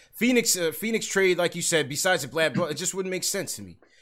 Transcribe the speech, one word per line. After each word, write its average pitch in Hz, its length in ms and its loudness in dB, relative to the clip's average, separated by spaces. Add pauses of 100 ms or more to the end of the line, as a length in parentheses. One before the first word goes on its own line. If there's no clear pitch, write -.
(140)
Phoenix. 240 420 2
Uh, 165 160 0
Phoenix 220 340 -2
trade, 190 320 4
like 175 160 0
you 175 80 -6
said, 156 280 2
besides 170 320 2
the 139 60 -8
Black 151 260 0
Bro, 170 120 0
it 151 120 -4
just 175 160 -4
wouldn't 185 160 -4
make 185 140 -4
sense - 320 -4
to 101 60 -12
me, 90 160 -16 (240)